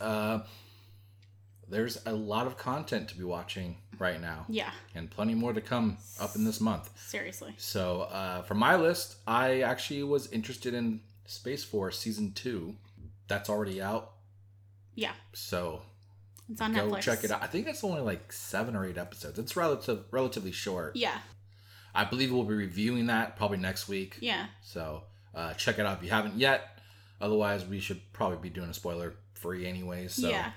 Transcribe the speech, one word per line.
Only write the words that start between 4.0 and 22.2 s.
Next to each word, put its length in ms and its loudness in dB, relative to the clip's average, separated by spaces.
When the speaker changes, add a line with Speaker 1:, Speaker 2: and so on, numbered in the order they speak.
Speaker 1:
now. 300 -6
Speaker 2:
Yeah. 220 -4
Speaker 1:
And 160 -8
plenty 240 2
more 180 2
to 80 0
come 360 2
up 160 -2
in 80 2
this 160 2
month. 380 2
Speaker 2:
Seriously. 600 -8
Speaker 1:
So, 460 0
uh, 400 -4
for 120 0
my 220 8
list, 400 4
I 340 6
actually 420 2
was 280 2
interested 420 -2
in 280 0
Space 360 -6
Force 340 0
Season 360 -2
two. 420 -4
That's 200 0
already 320 0
out. 300 -2
Speaker 2:
Yeah. 180 -2
Speaker 1:
So, 500 -4
Speaker 2:
It's 80 -8
on 140 2
Speaker 1:
go 160 4
Speaker 2:
Netflix. 140 0
Speaker 1:
check 200 2
it 80 2
out. 100 0
I 60 -4
think 200 -2
it's 180 -4
only, 160 0
like, 320 -2
seven 420 -2
or 100 0
eight 120 -4
episodes. 420 -8
It's 160 -4
relative-, 560 2
relatively 400 0
short. 460 -2
Speaker 2:
Yeah. 220 0
Speaker 1:
I 80 6
believe 300 2